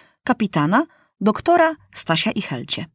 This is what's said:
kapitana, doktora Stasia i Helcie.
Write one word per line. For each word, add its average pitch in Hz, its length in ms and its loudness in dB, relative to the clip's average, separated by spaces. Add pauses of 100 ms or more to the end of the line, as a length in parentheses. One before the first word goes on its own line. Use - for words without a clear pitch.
(240)
kapitana, 220 640 0 (340)
doktora 320 560 2 (160)
Stasia - 380 0
i 208 120 -4
Helcie. 143 520 -8